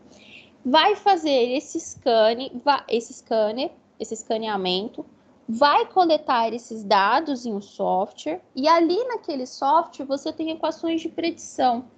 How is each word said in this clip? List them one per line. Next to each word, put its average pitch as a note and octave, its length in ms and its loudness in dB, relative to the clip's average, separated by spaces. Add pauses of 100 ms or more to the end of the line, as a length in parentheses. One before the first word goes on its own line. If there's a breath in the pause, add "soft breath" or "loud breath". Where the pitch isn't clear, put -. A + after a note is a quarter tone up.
(640 loud breath)
Vai D#4+ 300 4
fazer D4+ 560 2
esse D4 260 -6
scanne-, A#3+ 840 0
va-, C#4+ 240 0
esse A#3 240 -2
scanner, A3+ 600 -2 (280)
esse A3+ 140 -8
escaneamento, G#3+ 920 -4 (480 soft breath)
vai D4 320 4
coletar D4+ 680 2
esses A3+ 280 -10
dados A3 640 2
em A3+ 80 -6
um G3+ 80 -6
software, G3 800 -4 (140)
e C4+ 140 0
ali E4+ 360 4
naquele E4 400 -6
software C#4+ 600 -2
você C#4 260 -6
tem D#4+ 200 -6
equações D#4+ 500 -4
de E4 80 -8
predição. C4 760 -4 (120)